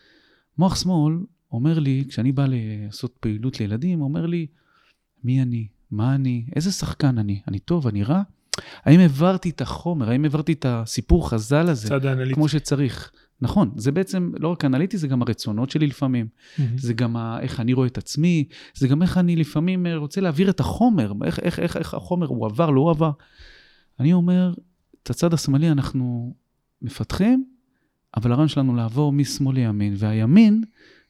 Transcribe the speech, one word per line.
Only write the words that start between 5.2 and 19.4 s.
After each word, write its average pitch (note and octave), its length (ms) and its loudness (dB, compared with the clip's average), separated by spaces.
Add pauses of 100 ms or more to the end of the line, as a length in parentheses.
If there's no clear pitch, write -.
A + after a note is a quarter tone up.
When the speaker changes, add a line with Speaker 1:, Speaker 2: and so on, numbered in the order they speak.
Speaker 1:
מי C3 180 2
אני? A#2 260 -4 (220)
מה A2+ 240 0
אני? B2 320 -2 (100)
איזה F3 160 -2
שחקן - 460 -2
אני? G2+ 300 -2
אני G#2 100 -4
טוב? E3 280 -2
אני G#2 160 -2
רע? D3+ 200 0 (640)
האם E3 160 10
העברתי F3 500 4
את - 100 -8
החומר? C#3 500 -4
האם C3 140 2
העברתי D3+ 280 0
את C#3+ 160 -2
הסיפור A#2+ 600 2
חז"ל B2 380 0
הזה A2+ 200 -2
Speaker 2:
צד C3+ 180 0
האנליטי. C3 280 -2
Speaker 1:
כמו D3+ 140 2
שצריך? C#3+ 640 -2 (280)
נכון, A#2+ 360 2
זה A#2+ 160 -2
בעצם F#3 460 -2
לא D#3 100 -2
רק E3+ 160 -4
אנליטי, D#3 340 0
זה D#3 100 -4
גם B2+ 140 0
הרצונות A2+ 480 -4
שלי D3+ 160 0
לפעמים, C3 400 -2 (320)
Speaker 2:
מהמם. B2+ 200 0
Speaker 1:
זה B2 140 -4
גם A#2 240 -2
ה-, A#2 240 -6
איך C3 200 -6
אני A#2 120 0
רואה B2+ 140 2
את B2 120 -4
עצמי, D#3+ 460 0 (300)
זה C3+ 140 -2
גם C#3+ 140 2
איך F3+ 160 2
אני F3 180 2
לפעמים, F3 500 0